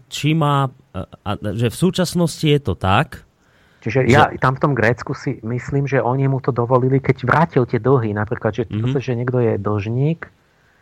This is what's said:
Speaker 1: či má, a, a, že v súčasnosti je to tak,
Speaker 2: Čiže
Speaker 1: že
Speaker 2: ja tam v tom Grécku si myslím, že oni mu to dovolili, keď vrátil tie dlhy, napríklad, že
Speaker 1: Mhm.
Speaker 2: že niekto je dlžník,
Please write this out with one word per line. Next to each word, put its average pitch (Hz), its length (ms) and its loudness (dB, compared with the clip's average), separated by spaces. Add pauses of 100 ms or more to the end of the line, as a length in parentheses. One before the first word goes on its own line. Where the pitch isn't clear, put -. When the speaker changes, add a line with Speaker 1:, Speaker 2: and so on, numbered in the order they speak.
Speaker 1:
či 151 280 -2
má, 143 320 2 (220)
a, 92 100 -10 (240)
a, 98 60 -6 (240)
že 117 180 0
v - 60 -12
súčasnosti 175 640 0
je 147 160 4
to 95 160 -2
tak, 101 480 0 (560)
Speaker 2:
Čiže 127 220 -2
Speaker 1:
že 127 80 0
Speaker 2:
ja 143 260 6
tam 135 220 0
v - 40 -4
tom 147 120 2
Grécku 117 400 0
si 127 260 -6
myslím, 123 460 -4
že 135 160 0
oni 131 240 0
mu 135 160 0
to - 80 -2
dovolili, 127 480 2
keď - 240 0
vrátil 131 420 2
tie 117 140 -2
dlhy, 113 340 2
napríklad, 107 400 -2
že 120 140 -4
Speaker 1:
Mhm. 120 320 -4
Speaker 2:
že 127 160 -4
niekto 123 260 -2
je 110 160 2
dlžník, 110 680 -2 (560)